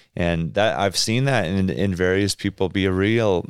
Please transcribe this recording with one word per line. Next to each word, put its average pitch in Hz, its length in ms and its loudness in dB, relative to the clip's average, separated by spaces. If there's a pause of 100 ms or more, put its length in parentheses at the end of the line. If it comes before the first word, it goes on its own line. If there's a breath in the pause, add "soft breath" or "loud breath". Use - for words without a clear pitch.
(160 soft breath)
And 85 380 -2
that, 98 260 0
I've 98 160 0
seen 120 300 0
that 123 220 0
in, 95 220 0
in 92 260 -2
various 92 400 2
people 95 340 -4
be 95 160 0
a 95 60 2
real, 98 580 2